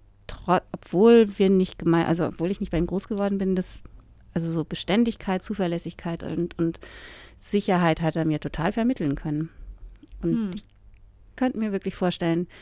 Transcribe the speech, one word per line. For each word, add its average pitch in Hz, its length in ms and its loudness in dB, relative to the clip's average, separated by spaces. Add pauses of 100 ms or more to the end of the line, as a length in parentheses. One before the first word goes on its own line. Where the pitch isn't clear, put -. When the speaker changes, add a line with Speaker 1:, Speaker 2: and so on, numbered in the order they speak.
(280)
Speaker 1:
tro-, - 320 0 (120)
obwohl 220 680 6
wir 190 100 6
nicht 190 300 2
geme-, 165 260 4
also 170 220 2
obwohl 170 240 -4
ich 196 80 -6
nicht 202 120 -6
bei 170 60 0
ihm 156 100 2
groß 180 200 -4
geworden 202 300 -2
bin, 190 180 0
das, - 260 -4 (520)
also 165 180 -2
so 165 120 -2
Beständigkeit, 196 800 -2
Zuverlässigkeit 170 840 -6
und, 170 360 -4
und 165 200 -2 (580)
Sicherheit 175 640 2
hat 160 140 0
er 160 100 0
mir 151 140 0
total 160 320 -4
vermitteln 226 440 0
können. 156 340 -4 (720)
Und 170 120 0
Speaker 2:
Hm. 220 200 -2
Speaker 1:
ich 202 100 -12 (760)
könnte 254 200 -2
mir 214 140 -2
wirklich 190 240 -4
vorstellen, 175 520 0 (140)